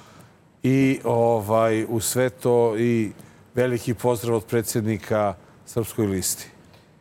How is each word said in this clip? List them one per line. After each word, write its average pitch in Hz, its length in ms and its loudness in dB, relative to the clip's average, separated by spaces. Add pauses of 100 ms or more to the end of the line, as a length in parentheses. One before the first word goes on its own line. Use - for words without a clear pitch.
(640)
i, 135 400 2
ovaj, 113 840 2
u 117 140 -2
sve 123 300 0
to 120 480 2
i 117 340 0 (440)
veliki 123 380 0
pozdrav 117 420 0
od 107 100 -2
predsjednika 107 880 -2 (320)
Srpskoj 113 420 -4
listi. 95 400 -4 (540)